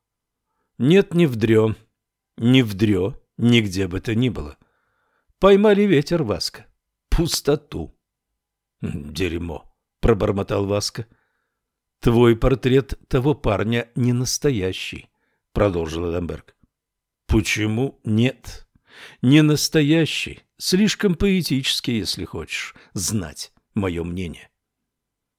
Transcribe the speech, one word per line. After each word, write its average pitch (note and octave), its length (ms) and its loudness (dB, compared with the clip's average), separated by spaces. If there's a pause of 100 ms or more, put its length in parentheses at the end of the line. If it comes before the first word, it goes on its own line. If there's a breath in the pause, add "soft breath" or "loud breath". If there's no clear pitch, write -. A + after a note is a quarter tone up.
(800)
Нет, E3 360 2
не E3+ 120 4
в B2 100 -4
дрё. A2 380 2 (600)
Не B2+ 260 4
в G#2 120 -4
дрё, G2 460 0 (160)
нигде G#2+ 500 2
бы F2+ 140 -6
то A2+ 140 -6
ни B2 140 0
было. D2+ 280 -8 (840)
Поймали G3+ 440 6
ветер, E3 400 0
Васка. - 440 -6 (420)
Пустоту. - 880 -2 (840)
«Дерьмо», E2+ 880 -8 (300)
пробормотал G2+ 680 0
Васка. G#2 400 -4 (920)
«Твой A#2 340 4
портрет B2+ 640 0 (100)
того C#3 260 0
парня A2 600 -2
не A#2+ 180 0
настоящий», A#2+ 1000 -4 (420)
продолжил E2+ 540 -2
Адамберг. E2 500 -8 (680)
«Почему A2 800 -2
нет? A2+ 600 -2 (540 loud breath)
Не D3 220 6
настоящий, D3+ 1000 0 (160)
слишком G3 580 0
поэтический, D3+ 840 -2
если F#2 260 -6
хочешь - 500 -10 (200 soft breath)
знать F2+ 580 -6 (220)
моё F2+ 300 -4
мнение». F2 440 -10 (920)